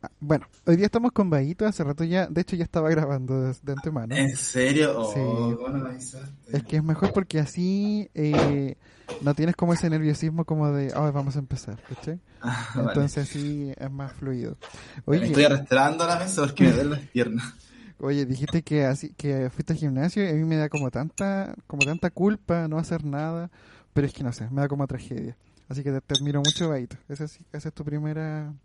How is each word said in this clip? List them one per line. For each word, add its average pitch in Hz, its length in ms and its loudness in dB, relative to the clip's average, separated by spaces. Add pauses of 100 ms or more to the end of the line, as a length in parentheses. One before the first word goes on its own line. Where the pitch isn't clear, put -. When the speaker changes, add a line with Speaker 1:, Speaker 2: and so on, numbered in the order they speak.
Speaker 1:
Ah, - 160 -16
bueno, 147 260 0 (220)
hoy 170 80 10
día 190 100 4
estamos 233 260 2
con 190 200 2
Baito, 151 340 2
hace 202 180 0
rato 143 200 -2
ya, 175 240 2
de 160 140 0
hecho 180 140 -2
ya 170 80 -2
estaba 160 280 0
grabando 135 500 2
de, 127 220 0
de 139 80 -6
antemano. 131 440 -4
Speaker 2:
¿En 135 220 2
serio? 139 580 2
Oh, 110 160 -2
Speaker 1:
Sí. 117 440 0
Speaker 2:
¿cómo 123 140 -8
no 139 160 -4
me 127 40 -8
avisaste? - 680 -12
Speaker 1:
Es 135 100 0
que 156 100 -4
es 151 80 2
mejor 160 300 2
porque 180 260 0
así, 196 760 0
eh, 143 600 2 (460)
no 143 120 2
tienes 160 220 2
como 170 180 2
ese 170 160 0
nerviosismo 156 560 0
como 151 260 2
de, 139 240 0
"Ay, 151 160 2
vamos 139 240 -2
a 147 40 0
empezar", 127 500 -8
¿cachai? 156 300 -8 (220)
Speaker 2:
Ah, 120 340 -4
vale. 127 140 0
Speaker 1:
Entonces 143 380 0
así 143 480 -6
es 135 140 -8
más 139 240 -8
fluido. 123 420 -6 (520)
Speaker 2:
Me 147 100 6
Speaker 1:
Oye. - 80 4
Speaker 2:
estoy 147 200 8
arrastrando 139 580 4
a 165 60 2
la 170 100 0
mesa 180 240 0
porque 139 220 6
me 123 80 10
duelen 139 180 2
las 143 180 -4
piernas. 120 460 -2 (420)
Speaker 1:
Oye, 139 300 0
dijiste 139 340 -2
que 147 240 2
así, 139 320 -2
que 135 320 -2
fuiste - 240 -4
al 151 60 -2
gimnasio 151 440 0
y 185 60 0
a 156 40 0
mí 156 100 2
me 160 140 2
da 151 120 0
como 143 220 -2
tanta, 196 640 -4 (100)
como 139 200 -4
tanta 165 260 -2
culpa 170 560 0
no 156 100 -2
hacer 160 260 -4
nada, 160 460 -6 (440)
pero 143 120 2
es 139 80 -4
que 135 100 -8
no 120 80 -2
sé, 110 200 -8
me 139 100 0
da 143 60 2
como 143 180 -2
tragedia. 127 500 -8 (320)
Así 139 160 -6
que 143 80 -2
te, 135 100 -2
te 143 140 -2
admiro 143 260 2
mucho, 151 260 0
Baito. 135 300 -4 (120)
Esa 147 180 -10
sí, - 260 -18
esa 151 160 -10
es - 60 -14
tu 147 100 -10
primera 151 680 -6 (120)